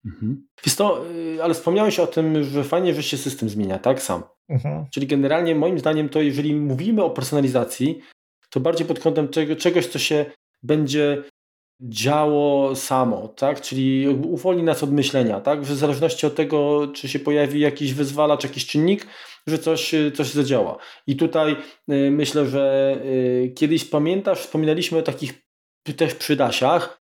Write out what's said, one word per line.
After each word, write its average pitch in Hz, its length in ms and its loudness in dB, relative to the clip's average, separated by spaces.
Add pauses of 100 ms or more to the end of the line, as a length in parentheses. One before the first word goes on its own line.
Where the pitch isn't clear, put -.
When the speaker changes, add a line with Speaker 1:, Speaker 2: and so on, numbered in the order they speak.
Speaker 1:
Mhm. 110 420 -6 (180)
Wiesz - 100 0
co, 175 360 0
y, 165 320 -6
ale 165 100 2
wspomniałeś 196 460 2
o 170 80 4
tym, 156 360 0
że 139 200 -2
fajnie, 175 300 0
że 147 100 -4
się 139 140 -4
system 127 320 -4
zmienia, 98 300 -4
tak? 135 220 0
Sam. - 220 -4 (260)
Speaker 2:
Mhm. 151 420 -2
Speaker 1:
Czyli 135 160 -4
generalnie 151 480 2
moim 165 240 0
zdaniem 151 300 0
to, 156 120 0
jeżeli 147 340 0
mówimy 151 480 0
o 165 60 2
personalizacji, 131 920 0 (480)
to - 100 -2
bardziej 165 280 0
pod 160 120 -2
kątem 151 300 0
czego-, 156 260 0
czegoś, 170 320 2
co - 120 -6
się 147 260 0 (380)
będzie 147 600 2 (580)
działo 139 920 2
samo, 120 520 0
tak? 139 340 -2
Czyli 135 420 0
jakby 139 240 2
uwolni 180 360 0
nas 160 200 0
od 139 80 0
myślenia, 127 500 2
tak? 143 240 0
Że 139 80 -4
w 139 40 -2
zależności 151 500 0
od 147 80 -2
tego, 147 520 2
czy 139 220 -10
się 143 100 -4
pojawi 147 400 2
jakiś 143 340 0
wyzwalacz, 147 500 0
jakiś - 240 -8
czynnik, 180 400 0 (400)
że 156 120 -2
coś, 160 340 -2
y, 151 180 2
coś 147 180 -2
zadziała. 131 480 0 (300)
I 139 80 0
tutaj, 156 400 2 (360)
y, 139 200 4
myślę, 147 340 2
że, 135 500 2 (100)
y, 127 500 0
kiedyś, 156 300 2
pamiętasz, 180 540 0
wspominaliśmy 160 580 0
o 160 40 2
takich 139 320 -6 (500)
p-, 151 100 -8
też - 220 0
przydasiach 139 920 0